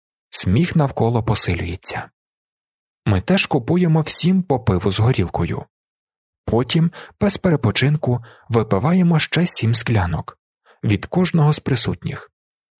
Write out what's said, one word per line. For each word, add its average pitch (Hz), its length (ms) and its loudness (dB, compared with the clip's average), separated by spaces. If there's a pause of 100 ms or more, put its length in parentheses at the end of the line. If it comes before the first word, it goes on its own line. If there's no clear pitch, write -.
(300)
Сміх 113 460 2
навколо 120 460 0
посилюється. 90 880 -2 (960)
Ми 98 140 2
теж 190 260 0
купуємо 160 540 0
всім 185 420 2
по 139 180 -2
пиву 95 300 0
з 95 100 0
горілкою. 101 640 -2 (800)
Потім, 160 460 0 (300)
без 202 160 0
перепочинку, 135 880 0 (240)
випиваємо 156 680 2
ще 165 280 0
сім 117 280 2
склянок. 95 640 -2 (460)
Від 107 220 -2
кожного 165 460 2
з 151 60 2
присутніх. - 720 -4 (500)